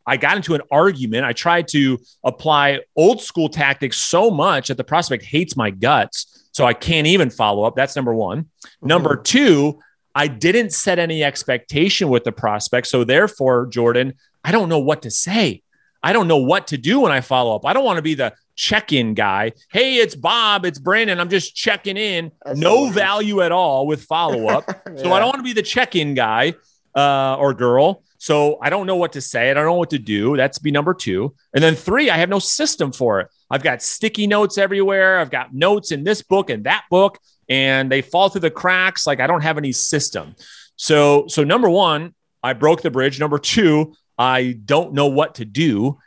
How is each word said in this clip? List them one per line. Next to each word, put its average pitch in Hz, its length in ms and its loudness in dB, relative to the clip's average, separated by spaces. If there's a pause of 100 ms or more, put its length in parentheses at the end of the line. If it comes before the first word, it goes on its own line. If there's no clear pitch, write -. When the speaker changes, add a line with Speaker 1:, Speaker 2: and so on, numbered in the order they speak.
Speaker 1:
I 131 120 0
got 165 200 0
into 165 180 -4
an 143 160 -4
argument. 139 540 0
I 120 80 -2
tried 170 360 0
to 135 300 0 (260)
apply 143 560 0 (160)
old 208 260 4
school 160 260 -4
tactics 139 500 -2
so 208 320 2
much 156 380 0
that 131 80 -6
the 127 80 -6
prospect 165 400 -2
hates 160 320 -4
my 110 140 -2
guts. 107 800 -2
So 135 140 2
I 117 80 2
can't 156 320 -2
even 165 240 2
follow 104 340 0
up. 117 120 -2
That's 135 180 -2
number 127 180 -4
one. 110 300 -4
Speaker 2:
Mm-hmm. - 460 -16
Speaker 1:
Number 156 280 2
two, 151 600 2 (360)
I 147 120 0
didn't 165 460 0
set 180 260 -2
any 160 240 -2
expectation 143 840 -2
with 123 160 2
the 117 80 -4
prospect. 110 560 -4
So 123 160 0
therefore, 131 640 0
Jordan, 123 480 0 (300)
I 160 60 -4
don't 196 180 2
know 160 120 0
what 131 220 -2
to 113 80 -12
say. 170 520 -2 (440)
I 180 60 2
don't 208 160 2
know 147 140 4 (100)
what 190 160 -2
to 147 100 -6
do 185 220 0
when 202 100 4
I 135 100 0
follow 120 360 0
up. 113 100 -6
I 160 60 2
don't 269 120 0
wanna 180 160 0
be 156 140 -2
the 127 180 -4 (220)
check-in 135 600 -2
guy. 104 380 0 (180)
"Hey, 262 260 0
it's 233 180 0
Bob, 202 500 0
it's 156 140 -4
Brandon. 190 400 0
I'm 175 100 -2
just 185 280 -4
checking 202 400 -4
in." 185 340 -4 (140)
Speaker 2:
That's 139 140 -6
Speaker 1:
No 180 180 4
Speaker 2:
hilarious. 254 180 2
Speaker 1:
value 202 480 0
at 170 80 2
all 151 380 0
with 147 160 -4
follow-up. 135 640 -2
Speaker 2:
<laughs> 196 300 -12
Speaker 1:
So 156 120 -4
I 180 60 4
Speaker 2:
Yeah. 190 40 4
Speaker 1:
don't 233 140 2
wanna 269 100 -8
be 247 100 -6
the 214 220 -2
check-in 170 400 0
guy, 123 400 0 (400)
uh, 135 460 2
or 139 120 2
girl. 127 520 2 (140)
So 147 440 0
I 139 80 0
don't 190 160 -2
know 185 100 -2
what 175 160 -2
to 143 80 -10
say. 123 300 -2
I 139 40 2
don't 151 120 0
know 170 80 2
what 175 160 -2
to 147 80 -2
do. 110 380 -2
That's 135 220 0
be 147 120 -4
number 160 240 0
two. 104 400 -4 (180)
And 147 100 2
then 160 120 4
three, 240 340 0
I 170 80 2
have 180 140 0
no 196 80 0
system 180 540 -4
for 107 280 0
it. 90 60 -4 (240)
I've 135 140 -2
got 127 180 -2
sticky 214 440 -4
notes 208 320 0
everywhere. 196 640 2
I've 139 100 -4
got 127 220 -6
notes 175 400 0
in 143 120 -6
this 208 180 -2
book 190 280 0
and 107 140 -6
that 180 240 -2
book, 196 300 2 (300)
and 135 440 0
they 135 80 2
fall 180 300 0
through 170 180 -2
the 156 140 -10
cracks. 185 440 0
Like, 135 140 0
I 131 60 0
don't 160 160 0
have 156 160 -2
any 139 140 -4
system. 104 600 -4 (420)
So, 147 520 4
so 156 160 0
number 196 240 2
one, 170 460 0 (280)
I 131 120 -2
broke 160 260 2
the 165 100 -2
bridge. 131 300 -2
Number 147 180 -2
two, 156 540 2 (260)
I 127 460 0
don't 143 300 0
know 143 140 4 (100)
what 156 180 0
to 120 80 -10
do. 123 640 0